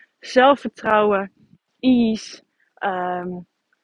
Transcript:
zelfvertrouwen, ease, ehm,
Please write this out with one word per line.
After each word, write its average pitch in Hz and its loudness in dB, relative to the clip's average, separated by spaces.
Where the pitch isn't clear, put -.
zelfvertrouwen, 214 0
ease, 233 0
ehm, 180 -6